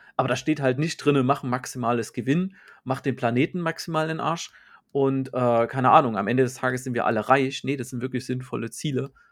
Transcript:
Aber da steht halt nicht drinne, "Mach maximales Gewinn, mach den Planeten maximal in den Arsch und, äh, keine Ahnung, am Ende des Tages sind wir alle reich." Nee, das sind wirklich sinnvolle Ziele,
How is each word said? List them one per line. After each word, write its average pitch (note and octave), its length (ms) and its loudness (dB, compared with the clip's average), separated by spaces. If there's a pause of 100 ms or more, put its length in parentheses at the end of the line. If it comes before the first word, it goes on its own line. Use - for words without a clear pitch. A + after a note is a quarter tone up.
(160)
Aber C3 120 0
da B2 80 0
steht D3+ 240 -2
halt C3 180 0
nicht D#3+ 200 -4
drinne, C#3+ 240 4
"Mach B2+ 200 2
maximales B2 680 -4
Gewinn, D#3 440 -2 (280)
mach C3 160 -2
den B2+ 160 -2
Planeten C3 440 0
maximal D#3+ 440 -4
in D#3+ 140 -4
den - 20 -6
Arsch E3 320 -4 (400)
und, C3+ 400 0
äh, A#2+ 340 2
keine B2+ 240 2
Ahnung, A#2+ 280 6
am G2+ 100 0
Ende B2 140 4
des B2 120 0
Tages B2+ 300 -4
sind C3 80 -6
wir A#2 140 0
alle G#2+ 220 0
reich." C3+ 360 2
Nee, C#3 120 -2
das B2 120 -8
sind A#2+ 140 -8
wirklich B2+ 240 -4
sinnvolle B2 440 -6
Ziele, C3+ 420 -4 (200)